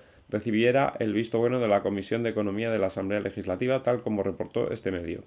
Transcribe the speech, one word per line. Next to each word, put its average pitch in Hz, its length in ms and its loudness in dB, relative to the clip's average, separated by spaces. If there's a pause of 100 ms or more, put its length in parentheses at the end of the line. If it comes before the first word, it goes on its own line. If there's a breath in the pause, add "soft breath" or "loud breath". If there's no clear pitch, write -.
(300 loud breath)
recibiera 117 720 2
el 110 120 0
visto 113 260 0
bueno 123 220 2
de 117 80 2
la 101 140 4
Comisión 101 420 -2
de 113 60 0
Economía 107 420 -2
de 110 80 0
la 95 80 2
Asamblea 98 320 -2
Legislativa, 101 640 -2
tal 120 200 0
como 104 200 0
reportó 95 480 -2
este 98 180 -4
medio. 85 380 -4